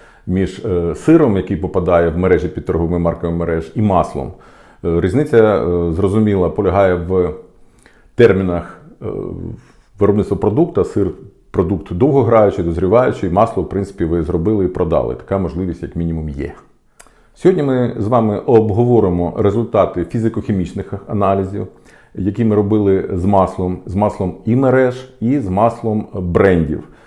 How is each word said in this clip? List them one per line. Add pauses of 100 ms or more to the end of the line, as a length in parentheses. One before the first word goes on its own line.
(280)
між,
е,
сиром,
який
попадає
в
мережі
під
торговими
марками
мереж,
і
маслом. (540)
Е,
різниця,
е,
зрозуміла,
полягає
в (840)
термінах, (200)
е, (920)
виробництва
продукту.
Сир — (400)
продукт
довгограючий,
дозріваючий,
масло,
в
принципі,
ви
зробили
і
продали.
Така
можливість,
як
мінімум,
є. (840)
Сьогодні
ми
з
вами
обговоримо
результати
фізико-хімічних (100)
аналізів, (480)
які
ми
робили
з
маслом,
з
маслом (100)
і
мереж, (100)
і
з
маслом
брендів, (240)